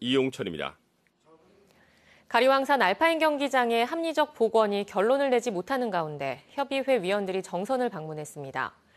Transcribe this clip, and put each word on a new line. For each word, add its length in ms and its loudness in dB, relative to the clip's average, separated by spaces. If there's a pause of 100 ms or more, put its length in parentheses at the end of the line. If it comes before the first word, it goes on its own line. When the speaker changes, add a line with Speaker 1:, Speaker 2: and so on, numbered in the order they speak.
Speaker 1:
이용철입니다. 760 -2 (1500)
Speaker 2:
가리왕산 540 4
알파인 360 4
경기장의 680 2
합리적 480 -2
복원이 500 2
결론을 460 0
내지 200 2
못하는 400 -4
가운데 600 -4
협의회 500 -2
위원들이 420 -2
정선을 460 -4
방문했습니다. 880 -8 (220)